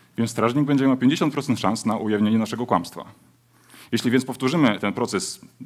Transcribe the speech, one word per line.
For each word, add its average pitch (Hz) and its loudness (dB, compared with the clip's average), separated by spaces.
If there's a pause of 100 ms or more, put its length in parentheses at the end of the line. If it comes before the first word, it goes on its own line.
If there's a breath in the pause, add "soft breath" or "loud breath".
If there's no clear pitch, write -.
(180 soft breath)
więc 113 -2
strażnik 120 2
będzie 135 2
miał 131 4
pięćdziesiąt 147 2
procent 135 -2
szans 107 -2
na 107 0
ujawnienie 107 2
naszego 110 -4
kłamstwa. 87 -2 (840 loud breath)
Jeśli 113 0
więc 127 4
powtórzymy 131 0
ten 101 -2
proces - -4 (240)